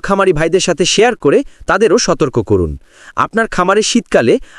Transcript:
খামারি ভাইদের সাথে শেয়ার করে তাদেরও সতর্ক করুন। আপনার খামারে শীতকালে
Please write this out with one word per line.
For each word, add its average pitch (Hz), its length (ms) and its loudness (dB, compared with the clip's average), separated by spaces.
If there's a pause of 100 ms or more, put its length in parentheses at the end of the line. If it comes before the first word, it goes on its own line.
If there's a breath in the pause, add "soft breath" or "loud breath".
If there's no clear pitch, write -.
খামারি 196 320 0
ভাইদের 165 360 0
সাথে 175 160 0
শেয়ার 220 320 0
করে 147 220 2 (280 soft breath)
তাদেরও 190 320 2
সতর্ক 160 380 -2 (140)
করুন। 90 200 0 (460 loud breath)
আপনার 214 320 -2
খামারে 190 340 0
শীতকালে 175 520 0 (240 loud breath)